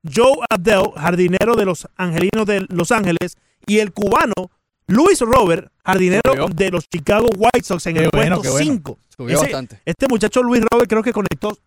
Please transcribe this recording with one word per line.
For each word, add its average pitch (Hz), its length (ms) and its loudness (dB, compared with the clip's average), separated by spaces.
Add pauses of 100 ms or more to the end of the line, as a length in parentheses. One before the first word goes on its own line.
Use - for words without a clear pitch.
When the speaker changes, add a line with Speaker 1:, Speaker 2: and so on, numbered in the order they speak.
Speaker 1:
Joe 247 320 2 (120)
Adell, 196 460 0
jardinero 180 600 0
de 208 100 0
los 180 200 -6 (120)
Angelinos 185 480 -2
de 196 240 -2
Los 170 240 -2
Ángeles. 175 420 -2 (320)
Y 208 120 2
el 208 120 -2
cubano 220 420 0 (540)
Luis 302 320 4
Robert, 226 500 2 (140)
jardinero 185 480 2
Speaker 2:
Subió. 175 160 0
Speaker 1:
de 190 240 -2
los 175 160 -6
Chicago 208 480 0
White 233 280 2
Sox 185 240 -6
en 165 80 -4
Speaker 3:
Qué 160 100 0
Speaker 1:
el 160 80 2
Speaker 3:
bueno, 208 240 2
Speaker 1:
puesto 143 40 -4
Speaker 3:
qué - 80 -2
bueno. 294 220 0
Speaker 1:
cinco. 190 260 -6 (200)
Speaker 2:
Subió 127 180 -4
Speaker 1:
Ese, 151 120 2
Speaker 2:
bastante. 131 360 -10
Speaker 1:
este 214 240 -2
muchacho 226 360 0
Luis 240 280 2
Robert 240 180 2
creo 220 140 0
que 240 80 -2
conectó 208 560 -6